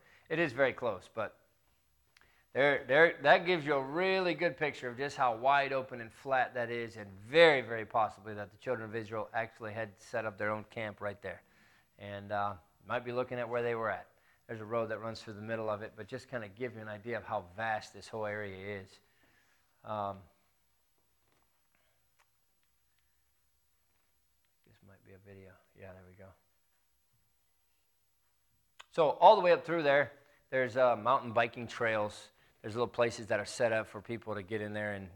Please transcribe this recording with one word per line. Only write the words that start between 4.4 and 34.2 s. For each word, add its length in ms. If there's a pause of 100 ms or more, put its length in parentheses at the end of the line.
picture 320
of 80
just 200
how 180
wide 380
open 280
and 120
flat 420
that 160
is, 240
and 140 (200)
very, 320
very 240
possibly 500
that 180
the 60
children 300
of 60
Israel 400
actually 380
had 160 (100)
set 280
up 120
their 120
own 200
camp 300
right 220
there. 200 (560)
And, 320
uh, 220 (340)
might 180
be 60
looking 300
at 80
where 160
they 100
were 160
at. 160 (400)
There's 140
a 40
road 260
that 100
runs 200
through 140
the 80
middle 260
of 140
it, 140
but 100
just 240
kinda 160 (100)
give 200
you 60
an 60
idea 280
of 80
how 220 (100)
vast 360
this 140
whole 180
area 560
is. 200 (840)
Um, 340 (4000)
this 100 (100)
might 200
be 60
a 140
video. 260 (280)
Yeah, 120
there 140
we 80
go. 140 (2500)
So 200 (100)
all 160
the 40
way 120
up 120
through 200
there, 280 (380)
there's, 260
uh, 200
mountain 360
biking 340
trails. 640 (280)
There's 140
little 140
places 400
that 100
are 80
set 260
up 140
for 160
people 320